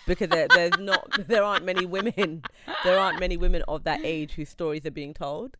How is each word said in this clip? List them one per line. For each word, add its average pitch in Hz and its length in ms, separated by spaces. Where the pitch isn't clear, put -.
because 185 240
there, 160 240
there's 175 240
not, 190 320
<laughs> 156 80
there 214 160
aren't 196 220
many 185 200
women, 180 580
there 185 160
aren't 185 200
many 180 180
women 175 300
of 147 180
that 156 180
age 156 300
whose 151 160
stories 156 360
are 156 60
being 143 220
told. 160 460